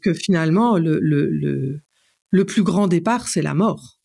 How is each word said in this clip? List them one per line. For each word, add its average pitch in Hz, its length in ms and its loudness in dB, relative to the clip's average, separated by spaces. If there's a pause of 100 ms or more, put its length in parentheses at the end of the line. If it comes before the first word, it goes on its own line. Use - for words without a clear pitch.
que 180 120 0
finalement, 180 640 2
le, 160 240 0
le, 151 280 0
le, 143 500 -4 (520)
le 190 140 4
plus 202 180 -2
grand 190 240 0
départ, 180 420 0
c'est 165 120 -2
la 147 120 -4
mort. 160 520 -4